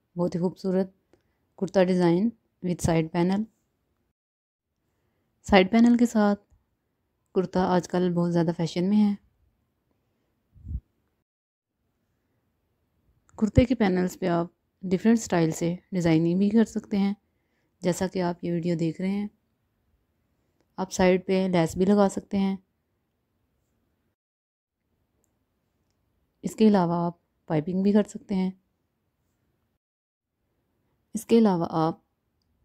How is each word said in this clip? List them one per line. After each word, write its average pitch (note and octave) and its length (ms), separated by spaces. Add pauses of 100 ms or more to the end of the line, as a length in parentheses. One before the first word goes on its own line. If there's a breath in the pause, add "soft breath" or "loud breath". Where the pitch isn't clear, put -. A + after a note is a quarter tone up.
(160)
बहुत F3 200
ही F3 40
खूबसूरत F#3 540 (680)
कुर्ता F#3+ 240
डिज़ाइन F3+ 480 (320)
with F3+ 220
side E3 260
panel। F#3 340 (2000)
साइड F#3+ 240
पैनल A#3 260
के A#3+ 100
साथ G#3 380 (920)
कुर्ता F#3 360
आजकल F3+ 400
बहुत E3+ 200
ज़्यादा E3+ 220
फैशन E3+ 320
में G3+ 120
है। G3+ 200 (4000)
कुर्ते A3+ 260
के B3 120
पैनल्स F3+ 380
पे F#3 140
आप E3+ 240 (300)
डिफरेंट G3 360
स्टाइल E3+ 360
से F3 220 (160)
डिज़ाइनिंग E3+ 460
भी G3+ 120
कर A3+ 160
सकते - 320
हैं, G3 160 (680)
जैसा F3+ 260
कि F#3 140
आप F3 220
ये F3 80
वीडियो E3+ 260
देख E3 240
रहे F#3+ 100
हैं। G#3 180 (1500)
आप F#3 120
साइड F#3 360
पे F#3+ 240
लेस F3 280
भी F#3 80
लगा G3+ 240
सकते - 280
हैं। G3 200 (3750)
इसके A3 240
अलावा F3+ 300
आप E3+ 220 (300)
पाइपिंग F3 340
भी G3+ 100
कर G#3 120
सकते - 300
हैं। F#3 180 (2500)
इसके A3+ 220
अलावा F#3+ 280 (120)
आप D#3+ 240 (640)